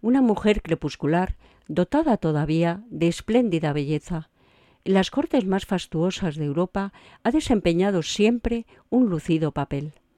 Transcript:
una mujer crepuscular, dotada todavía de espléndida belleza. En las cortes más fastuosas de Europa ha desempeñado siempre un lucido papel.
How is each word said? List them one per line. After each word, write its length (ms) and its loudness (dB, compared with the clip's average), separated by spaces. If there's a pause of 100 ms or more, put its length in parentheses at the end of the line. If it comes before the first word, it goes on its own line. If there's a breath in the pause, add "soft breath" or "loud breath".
una 200 4
mujer 400 2
crepuscular, 720 -2 (320 soft breath)
dotada 500 0
todavía 720 0
de 180 0
espléndida 640 0
belleza. 580 -4 (540 soft breath)
En 100 0
las 180 2
cortes 340 0
más 200 -2
fastuosas 720 -4
de 80 -4
Europa 460 -4 (320 loud breath)
ha 80 0
desempeñado 720 2
siempre 640 0 (240 soft breath)
un 200 4
lucido 420 0
papel. 420 -6 (240 soft breath)